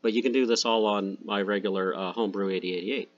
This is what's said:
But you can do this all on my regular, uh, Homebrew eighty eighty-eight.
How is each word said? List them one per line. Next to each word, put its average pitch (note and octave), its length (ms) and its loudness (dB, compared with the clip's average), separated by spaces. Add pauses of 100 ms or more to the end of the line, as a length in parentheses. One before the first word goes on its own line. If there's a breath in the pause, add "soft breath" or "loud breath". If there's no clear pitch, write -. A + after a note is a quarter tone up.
But A2+ 120 2
you A#2 100 2
can B2+ 80 2
do B2+ 140 4
this A2+ 180 2
all A2+ 220 4
on G2+ 400 0
my G2+ 160 -2
regular, F#2+ 520 0
uh, F#2 200 -4
Homebrew G2 380 -2
eighty F2+ 220 -2
eighty-eight. G2+ 440 -6